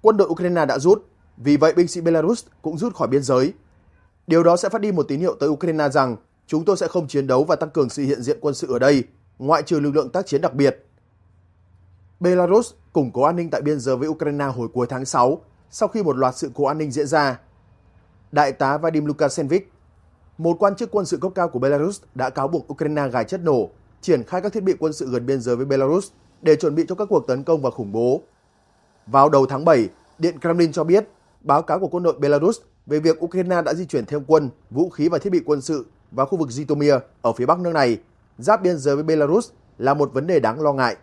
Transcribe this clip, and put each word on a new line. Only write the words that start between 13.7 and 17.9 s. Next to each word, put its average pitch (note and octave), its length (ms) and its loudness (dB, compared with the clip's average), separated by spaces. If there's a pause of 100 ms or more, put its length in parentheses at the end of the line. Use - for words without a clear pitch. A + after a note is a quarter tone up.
giới C3 160 0
với C3+ 120 -4
Ukraine D3 360 -4
hồi B2 280 -4
cuối B2 180 -2
tháng C3 140 -6
sáu, C3 380 2 (280)
sau - 180 -2
khi A3 140 -4
một D3 140 0
loạt B2+ 200 0
sự C#3+ 180 -8
cố C#3+ 100 -2
an C#3+ 140 -2
ninh D3+ 120 -4
diễn C#3 160 -4
ra. C#3+ 340 0 (920)